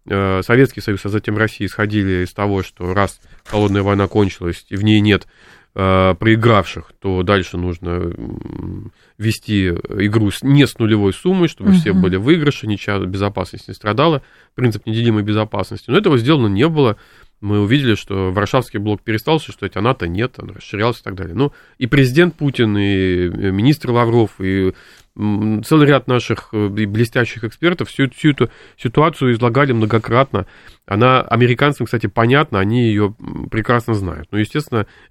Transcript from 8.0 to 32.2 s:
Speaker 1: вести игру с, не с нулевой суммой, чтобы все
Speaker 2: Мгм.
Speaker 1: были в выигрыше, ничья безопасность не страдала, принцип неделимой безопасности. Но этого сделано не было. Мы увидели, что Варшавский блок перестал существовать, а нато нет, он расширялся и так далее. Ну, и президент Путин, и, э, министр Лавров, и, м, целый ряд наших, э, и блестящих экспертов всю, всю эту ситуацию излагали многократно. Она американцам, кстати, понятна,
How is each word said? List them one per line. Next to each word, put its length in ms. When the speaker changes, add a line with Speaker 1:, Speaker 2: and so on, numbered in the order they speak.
Speaker 1:
вести 520
игру 600
с, 120
не 260
с 100
нулевой 340
суммой, 360
чтобы 240
все 200
Speaker 2:
Мгм. 80
Speaker 1:
были 140
в 80
выигрыше, 460
ничья 320
безопасность 640
не 80
страдала, 480
принцип 320
неделимой 380
безопасности. 680
Но 80
этого 180
сделано 300
не 220
было. 280
Мы 200
увидели, 360
что 340
Варшавский 480
блок 240
перестал 380
существовать, 360
а 40
нато 260
нет, 320
он 120
расширялся 500
и 20
так 140
далее. 180
Ну, 180
и 100
президент 480
Путин, 420
и, 500
э, 220
министр 400
Лавров, 400
и, 320
м, 460
целый 240
ряд 220
наших, 440
э, 240
и 100
блестящих 580
экспертов 440
всю, 220
всю 200
эту 200
ситуацию 560
излагали 400
многократно. 720
Она 340
американцам, 640
кстати, 200
понятна, 540